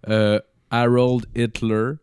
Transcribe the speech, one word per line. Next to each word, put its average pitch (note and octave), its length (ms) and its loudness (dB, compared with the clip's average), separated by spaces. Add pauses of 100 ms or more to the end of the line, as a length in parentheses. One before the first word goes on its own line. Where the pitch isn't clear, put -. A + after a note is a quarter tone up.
euh, G#2+ 300 2 (320)
Harold B2 540 2 (100)
Hitler A2+ 560 -2 (120)